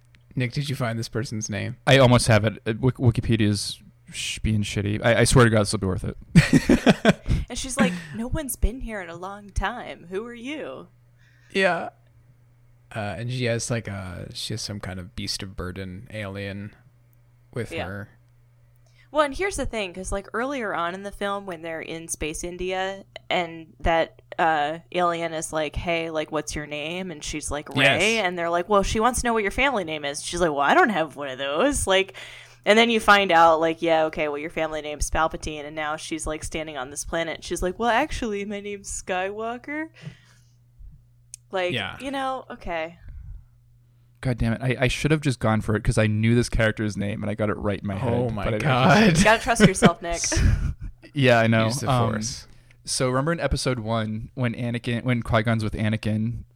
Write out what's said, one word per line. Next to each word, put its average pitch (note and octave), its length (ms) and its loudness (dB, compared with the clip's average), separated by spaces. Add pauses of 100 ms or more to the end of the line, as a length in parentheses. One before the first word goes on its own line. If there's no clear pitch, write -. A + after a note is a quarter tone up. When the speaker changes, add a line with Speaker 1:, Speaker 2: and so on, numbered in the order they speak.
(360)
Speaker 1:
Nick, B2+ 180 -2
did C#3+ 160 -4
you C3+ 60 -2
find A#2 220 -4
this A2+ 120 -6
person's A2 400 -6
name? G#2 260 -6 (100)
Speaker 2:
I C#3 120 6
almost B2 300 6
have G#2+ 180 6
it. G#2 200 -2
Uh, A2+ 140 -2
Wik-, B2+ 160 2
Wikipedia's A2 840 0 (300)
sh-, - 280 -8
being G#2+ 240 0
shitty. G#2 400 -4
I, A#2 180 4
I - 40 8
swear B2 200 8
to A2 60 4
God, G#2+ 100 4
this G2+ 120 -2
will G#2 60 -2
be F#2+ 80 -2
worth F#2+ 180 -4
it. - 1200 4
Speaker 1:
<laughs> - 40 -8 (200)
Speaker 3:
And B3 100 -8
she's C4 180 -6
like, F3+ 160 2 (220)
"No A#3 120 -6
one's C#4 280 -4
been A3+ 260 0
here A3+ 180 -8
in F3 100 -10
a E3+ 60 -12
long G3 360 -12
time. F#3+ 580 -6
Who G3 160 -6
are A#3+ 80 -14
you?" G#3 540 -10 (640)
Speaker 1:
Yeah. F#3+ 380 0 (1080)
Uh, G2+ 220 -6
and A#2+ 140 -8
she B2+ 140 -4
has, A#2 240 -2
like, A#2 180 -4
a, F#2+ 460 -10
she - 200 -8
has G#2+ 100 -8
some G2+ 160 -8
kind F#2 200 -10
of F2 160 -14
beast - 280 -6
of G2 120 -14
burden F#2 560 -10
alien G2+ 640 -8 (800)
with A2+ 180 -8
Speaker 3:
Yeah. D#3 140 -6
Speaker 1:
her. G2+ 240 -10 (1000)
Speaker 3:
Well, D4 120 4
and C#4 120 0
here's F#4+ 220 -2
the C#4 100 -2
thing, G3 260 -6
'cause, F#3+ 180 -8
like, G3 220 -6
earlier A#3 400 -4
on E3+ 220 -2
in G3 80 -10
the G3+ 80 -8
film G3+ 340 -6
when E3+ 160 -10
they're E3 200 -8
in E3 260 -10
Space D#3+ 360 -6
India F#3 600 -6 (260)
and E3 380 -4 (140)
that, E3 420 0 (160)
uh, D#3+ 400 2 (120)
alien E3+ 420 0
is D#3+ 200 -8
like, D#3 220 -4
"Hey, E3 340 -2
like, D#3 220 -4
what's D3+ 240 -4
your D3+ 100 -6
name?" D#3 460 -8
And D3+ 120 -12
she's - 280 -8
like, D3 180 -8
"Rey." C3+ 140 2 (320)
Speaker 1:
Yes. G#3+ 100 0
Speaker 3:
And F3+ 140 0
they're E3+ 100 -2
like, F3 180 0
"Well, G3+ 140 4
she G#3 180 0
wants A#3+ 220 2
to B3 60 0
know A#3 60 2
what A3 100 0
your G3 80 -2
family B3+ 320 0
name D#3 220 -6
is." C#3+ 200 -6
She's F3 160 -2
like, F3 80 4
"Well, C#3 120 0
I D3 120 6
don't E4 160 6
have D#3+ 260 -2
one C#3+ 140 -8
of C3 80 -10
those." D#3 480 0
Like, F#3+ 300 2 (500)
and G#3+ 140 6
then A#3 100 6
you A3 120 2
find G3+ 280 6
out, E3 300 8
like, E3 220 0
yeah, D#3+ 240 4
okay, D#3 240 -2
well, C#3+ 80 -4
your D3+ 120 -8
family D#3 320 -4
name's D3 300 -6
Palpatine, D#3 540 -2
and D3+ 100 -12
now D#3 220 -4
she's, D#3+ 280 -8
like, D#3 200 -6
standing D#3 320 -8
on C3+ 140 -8
this C#3+ 120 -10
planet. E3 400 -4
She's E3+ 180 -6
like, F3+ 160 -2
"Well, A#3 120 0
actually, A3 560 -2
my G#3 160 -10
name's G3+ 280 -12
Skywalker." A3+ 1000 -8 (1600)
Like, F3+ 220 -2
Speaker 1:
Yeah. - 260 -6
Speaker 3:
you C4+ 120 -8
know, C4 380 -6
okay. E3+ 480 -8 (1200)
Speaker 2:
God B2 160 -2
damn A2+ 160 0
it. - 80 -6
I, B2+ 200 0
I B2+ 60 2
should - 240 0
have D#3 100 2
just C3+ 180 -2
gone A2 220 2
for G#2+ 140 -2
it - 80 -2
'cause A#2+ 140 2
I A2 100 4
knew G#2+ 260 2
this A#2+ 160 4
character's G#2+ 460 0
name G#2 260 -4
and G#2 80 -4
I G#2 60 -4
got G#2+ 140 0
it G2 80 -2
right G2+ 220 -2
in - 60 -12
my G2 100 -4
head, A#2 180 0
Speaker 1:
Oh A#2+ 160 0
my G#2+ 160 -6
Speaker 2:
but - 80 0
I - 40 -2
didn't. A2 60 -2
Speaker 1:
God. D#3+ 540 6
Speaker 3:
You - 60 6
gotta A3 200 6
trust A3 240 6
yourself, F#3 340 4
Nick. E3+ 260 -4
Speaker 2:
<laughs> - 40 -2 (840)
Yeah, B2 240 6
I A2+ 80 4
know. A2+ 180 4
Speaker 1:
Use A2+ 160 -2
the C#3 100 0
Speaker 2:
Um, A#2+ 220 2
Speaker 1:
Force. A2 340 -8 (380)
Speaker 2:
so - 220 -2
remember C3+ 260 0
in E3+ 60 -4
episode C3+ 400 0
one A2 540 -4
when B2 220 -2
Anakin, A#2+ 480 -4
when B2 180 0
Qui-Gon's A2+ 420 2
with G#2 100 -2
Anakin A2 720 -2 (100)